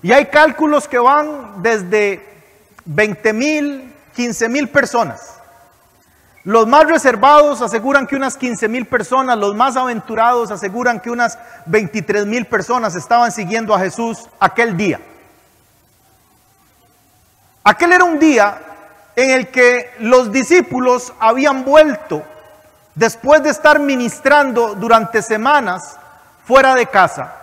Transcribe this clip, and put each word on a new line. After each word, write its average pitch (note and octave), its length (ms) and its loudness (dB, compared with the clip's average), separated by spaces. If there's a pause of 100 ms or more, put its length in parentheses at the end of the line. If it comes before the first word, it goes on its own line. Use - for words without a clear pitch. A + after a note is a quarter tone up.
Y E3+ 100 -2
hay C#4+ 140 4
cálculos D4+ 600 0
que B3 100 -4
van C4 640 -2
desde G3+ 640 -2 (560)
veinte G#3 480 -2
mil, C#4 640 -4 (200)
quince A#3 340 -4
mil C4+ 180 -4
personas. A#3 680 -4 (1080)
Los A3 220 2
más D4 220 4
reservados C#4+ 720 4
aseguran A#3+ 460 -2
que C#4 80 -6
unas C4+ 220 -6
quince A#3 300 -6
mil A#3 200 -6
personas, B3+ 500 -2
los G3+ 180 -2
más B3 220 0
aventurados A#3 720 -2
aseguran G#3+ 500 -4
que A#3+ 120 -10
unas A#3+ 260 -4 (300)
veintitrés G3+ 580 -2
mil A3+ 200 -6
personas G#3+ 500 -4
estaban A#3 360 0
siguiendo G#3+ 440 -4
a F3+ 40 0
Jesús A3 480 -6 (120)
aquel A3+ 360 0
día. E3+ 240 -2 (2750)
Aquel E4+ 300 2
era F4+ 100 4
un E4+ 140 0
día B3 420 2 (560)
en C4 140 0
el B3+ 200 0
que B3 500 2
los A#3 320 2
discípulos B3+ 880 0
habían C4 440 0
vuelto, C4+ 600 2 (720)
después B3 480 2
de D4+ 80 0
estar D4+ 280 2
ministrando C4 960 0
durante A3+ 480 0
semanas, A3 760 -2 (480)
fuera C4 280 4
de A#3+ 120 0
casa. E3+ 560 0